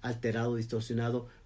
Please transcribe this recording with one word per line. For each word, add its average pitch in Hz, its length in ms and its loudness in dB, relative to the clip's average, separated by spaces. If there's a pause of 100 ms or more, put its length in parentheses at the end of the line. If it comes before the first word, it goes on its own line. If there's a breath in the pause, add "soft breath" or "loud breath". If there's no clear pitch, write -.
alterado, 117 560 0
distorsionado 117 720 0 (180 loud breath)